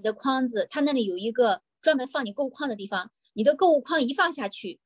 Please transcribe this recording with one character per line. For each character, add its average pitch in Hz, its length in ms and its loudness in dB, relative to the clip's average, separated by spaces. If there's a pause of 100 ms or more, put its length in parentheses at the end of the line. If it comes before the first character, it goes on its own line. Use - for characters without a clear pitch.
的 214 120 0
筐 262 320 -2
子， 214 240 -4
他 294 120 -2
那 294 100 2
里 247 140 0
有 180 120 -4
一 214 140 -4
个 220 300 2 (200)
专 311 140 2
门 254 100 -4
放 277 200 -6
你 202 80 -8
购 285 100 -4
物 269 60 -4
筐 285 180 -8
的 226 80 -4
地 202 100 -10
方， 196 260 -6 (220)
你 214 100 -2
的 294 120 4
购 349 160 6
物 294 80 6
筐 311 240 0
一 247 100 -2
放 349 180 2
下 214 180 -6
去， - 360 -12